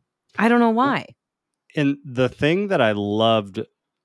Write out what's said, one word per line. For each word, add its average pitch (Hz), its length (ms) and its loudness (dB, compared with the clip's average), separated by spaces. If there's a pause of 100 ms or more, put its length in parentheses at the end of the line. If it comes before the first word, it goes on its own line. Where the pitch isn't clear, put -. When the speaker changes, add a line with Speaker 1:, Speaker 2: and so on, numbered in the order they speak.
(400)
Speaker 1:
I 220 100 2
don't 240 120 4
know 233 80 4
Speaker 2:
Well, 220 80 0
Speaker 1:
why. 262 280 -2 (680)
Speaker 2:
and 143 300 0
the 127 240 -2
thing 185 400 -2
that 175 120 0
I 107 120 2
loved 104 680 0 (440)